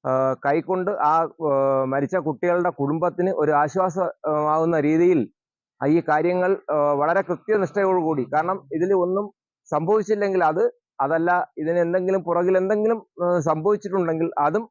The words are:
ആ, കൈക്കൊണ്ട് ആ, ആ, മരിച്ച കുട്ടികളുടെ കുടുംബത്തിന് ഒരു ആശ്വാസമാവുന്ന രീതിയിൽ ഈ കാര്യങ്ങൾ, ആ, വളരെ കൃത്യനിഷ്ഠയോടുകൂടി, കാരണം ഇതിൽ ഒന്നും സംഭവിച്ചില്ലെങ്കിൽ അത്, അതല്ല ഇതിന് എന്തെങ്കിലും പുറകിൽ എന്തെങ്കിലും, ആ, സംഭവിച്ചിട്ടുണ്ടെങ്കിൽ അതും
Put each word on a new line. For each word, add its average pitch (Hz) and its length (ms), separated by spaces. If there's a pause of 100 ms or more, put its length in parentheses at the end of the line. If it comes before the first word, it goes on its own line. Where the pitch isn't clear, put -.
ആ, - 20 (340)
കൈക്കൊണ്ട് 175 460 (160)
ആ, 156 80 (340)
ആ, - 20 (420)
മരിച്ച 143 220 (120)
കുട്ടികളുടെ 175 520
കുടുംബത്തിന് 165 520 (100)
ഒരു 151 100 (120)
ആശ്വാസമാവുന്ന 160 1200
രീതിയിൽ 165 320 (760)
ഈ 175 40 (100)
കാര്യങ്ങൾ, 180 420 (240)
ആ, - 20 (240)
വളരെ 170 260
കൃത്യനിഷ്ഠയോടുകൂടി, 180 960 (100)
കാരണം 170 240 (200)
ഇതിൽ 185 160 (120)
ഒന്നും 190 200 (480)
സംഭവിച്ചില്ലെങ്കിൽ 196 680 (100)
അത്, 180 120 (420)
അതല്ല 165 260 (300)
ഇതിന് 170 240
എന്തെങ്കിലും 185 420
പുറകിൽ 175 340
എന്തെങ്കിലും, 214 380 (240)
ആ, 175 40 (240)
സംഭവിച്ചിട്ടുണ്ടെങ്കിൽ 165 800 (180)
അതും 214 240